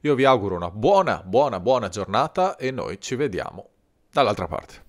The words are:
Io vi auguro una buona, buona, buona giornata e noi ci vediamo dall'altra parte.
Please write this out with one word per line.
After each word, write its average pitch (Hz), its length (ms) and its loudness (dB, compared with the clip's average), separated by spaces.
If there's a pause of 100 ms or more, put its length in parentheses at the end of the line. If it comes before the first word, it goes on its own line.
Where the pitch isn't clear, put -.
Io 147 140 2
vi 131 80 2
auguro 104 320 2
una 87 160 -6
buona, 139 540 2
buona, 110 340 2
buona 110 300 0
giornata 120 680 -2
e 131 160 -4
noi - 300 -8
ci - 140 -6
vediamo 101 520 -6 (420)
dall'altra 104 380 0
parte. - 420 -12